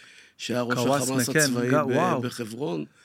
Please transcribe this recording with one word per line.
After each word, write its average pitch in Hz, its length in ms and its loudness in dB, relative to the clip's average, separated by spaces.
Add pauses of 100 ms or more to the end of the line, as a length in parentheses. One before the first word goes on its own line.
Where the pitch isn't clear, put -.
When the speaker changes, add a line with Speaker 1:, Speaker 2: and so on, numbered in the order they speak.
(380)
Speaker 1:
שהיה 123 240 -4
ראש 120 160 0
Speaker 2:
קוואסמה, 131 380 2
Speaker 1:
החמאס 123 140 2
Speaker 2:
כן, 156 100 2
Speaker 1:
הצבאי 123 300 2
Speaker 2:
ג-, 135 60 4
Speaker 1:
ב-, 147 120 2
Speaker 2:
וואו. 143 340 2
Speaker 1:
בחברון. 123 640 -6 (200)